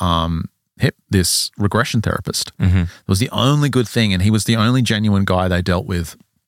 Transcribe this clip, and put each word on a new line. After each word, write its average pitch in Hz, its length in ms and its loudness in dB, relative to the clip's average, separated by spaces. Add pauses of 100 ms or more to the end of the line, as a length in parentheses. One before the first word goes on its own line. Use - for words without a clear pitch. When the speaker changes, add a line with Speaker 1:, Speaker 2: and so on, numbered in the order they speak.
Speaker 1:
um, 82 480 -2 (300)
hip-, - 180 0 (140)
this - 460 0
regression 104 460 0
therapist. - 560 -4
Speaker 2:
Mm-hmm. 92 240 2
Speaker 1:
It - 260 -8
was 95 100 0
the - 120 -2
only 143 380 2
good 123 200 0
thing, 107 240 0
and 92 100 0
he 104 80 4
was 107 140 0
the 113 120 0
only 123 260 2
genuine 104 420 2
guy 92 240 0
they 90 140 0
dealt 87 240 -2
with, 85 300 -6 (320)